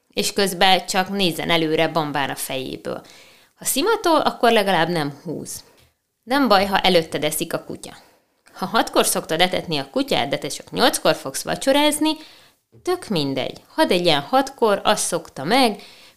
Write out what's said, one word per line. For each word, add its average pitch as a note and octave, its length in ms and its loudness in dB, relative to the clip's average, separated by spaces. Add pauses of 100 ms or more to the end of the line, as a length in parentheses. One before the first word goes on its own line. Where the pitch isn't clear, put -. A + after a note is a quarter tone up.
és - 240 -4
közben F#3+ 540 2
csak F#3 220 -2
nézzen E3 420 -2
előre D#3+ 380 2
bambán D3 420 -2
a C#3+ 60 -8
fejéből. C3+ 680 -8 (520)
Ha - 100 -18
szimatol, F#4 560 2
akkor A#3 320 2
legalább F#3+ 360 2
nem D3 360 -4
húz. - 400 -10 (580)
Nem C4 260 2
baj, G3+ 180 4
ha G3 120 0
előtted E3 460 2
eszik D#3 280 -4
a - 120 -6
kutya. - 280 -16 (640)
Ha - 120 -8
hatkor A3+ 400 0
szoktad D#3+ 340 -2
etetni F3 380 0
a C3+ 120 -8
kutyát, E3+ 380 -2
de C#3 100 -2
te D3 100 -8
csak - 220 -12
nyolckor F3 440 2
fogsz - 280 -8
vacsorázni, D4 680 0 (720)
tök F4+ 260 -4
mindegy. C#3 520 -2 (140)
Hadd - 180 2
egyen E3+ 280 4
hatkor, B3+ 640 0
azt - 220 2
szokta E3 380 -6
meg, A3 380 2 (340)